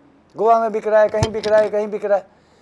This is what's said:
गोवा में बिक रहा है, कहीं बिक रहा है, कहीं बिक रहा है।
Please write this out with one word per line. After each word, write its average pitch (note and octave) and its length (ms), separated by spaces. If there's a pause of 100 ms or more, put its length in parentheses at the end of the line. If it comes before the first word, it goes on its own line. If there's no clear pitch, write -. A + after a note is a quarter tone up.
(340)
गोवा A3+ 260
में A3+ 120
बिक G#3+ 140
रहा G#3+ 140
है, G#3 80
कहीं G#3+ 240
बिक G#3 160
रहा G#3+ 120
है, G#3 100
कहीं G#3 180
बिक G3+ 160
रहा G3+ 140
है। - 80 (360)